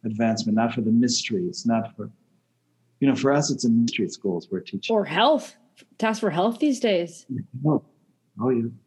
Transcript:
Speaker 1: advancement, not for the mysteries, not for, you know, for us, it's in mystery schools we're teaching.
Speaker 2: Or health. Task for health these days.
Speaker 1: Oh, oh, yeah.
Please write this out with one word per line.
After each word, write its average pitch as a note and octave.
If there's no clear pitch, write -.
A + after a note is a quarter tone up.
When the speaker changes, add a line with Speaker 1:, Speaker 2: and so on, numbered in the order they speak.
Speaker 1:
advancement, A2
not A#2
for A#2+
the A2
mysteries, A#2
not A2+
for, G#2
you C#3
know, C3
for C#3
us, D3
it's C#3
in A#2
mystery A2+
schools F2
we're F#2
teaching. G2
Speaker 2:
Or G3+
health. A3
Task A3
for G#3
health F#3
these C#4+
days. F3
Speaker 1:
Oh, D3+
oh, A#2+
yeah. A#2